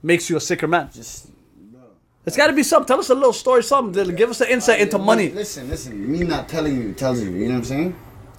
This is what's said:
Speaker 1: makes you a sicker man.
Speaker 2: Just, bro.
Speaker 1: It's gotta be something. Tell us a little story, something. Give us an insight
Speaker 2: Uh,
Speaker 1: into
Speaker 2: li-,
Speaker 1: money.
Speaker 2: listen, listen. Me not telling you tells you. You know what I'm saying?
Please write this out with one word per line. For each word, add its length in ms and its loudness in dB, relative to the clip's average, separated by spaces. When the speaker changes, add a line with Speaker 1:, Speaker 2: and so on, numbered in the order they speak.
Speaker 1:
makes 280 0
you 80 0
a 20 -2
sicker 260 -2
man. 280 0
Speaker 2:
Just, 360 -18
bro. 240 -20
Speaker 1:
It's 120 -6
gotta 160 6
be 100 4
something. 240 2
Tell 120 4
us 100 -2
a 60 4
little 180 4
story, 300 2
something. 520 0
Give 140 2
us 100 -4
an 80 2
insight 320 2
Speaker 2:
Uh, 40 4
Speaker 1:
into 140 0
Speaker 2:
li-, 80 -4
Speaker 1:
money. 260 4
Speaker 2:
listen, 380 -10
listen. 400 -8
Me 140 -2
not 240 -4
telling 340 -2
you 120 -6
tells 260 -2
you. 120 -4
You 160 -2
know 80 0
what 20 0
I'm 80 -4
saying? 300 -4